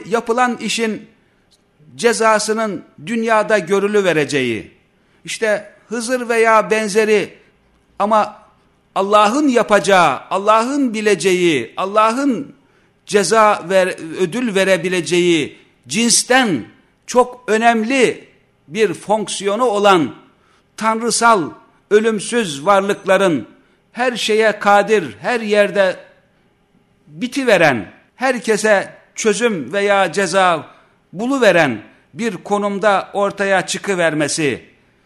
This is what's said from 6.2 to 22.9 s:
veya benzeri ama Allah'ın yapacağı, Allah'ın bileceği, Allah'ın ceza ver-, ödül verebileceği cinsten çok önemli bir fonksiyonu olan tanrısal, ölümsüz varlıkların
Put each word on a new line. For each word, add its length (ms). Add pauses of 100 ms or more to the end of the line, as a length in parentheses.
veya 420
benzeri 600 (680)
ama 460 (500)
Allah'ın 520
yapacağı, 720 (100)
Allah'ın 640
bileceği, 840
Allah'ın 760 (500)
ceza 640
ver-, 260 (240)
ödül 360
verebileceği 1000 (300)
cinsten 800 (420)
çok 400
önemli 800 (400)
bir 260
fonksiyonu 680
olan 520 (640)
tanrısal, 720 (420)
ölümsüz 760
varlıkların 840 (440)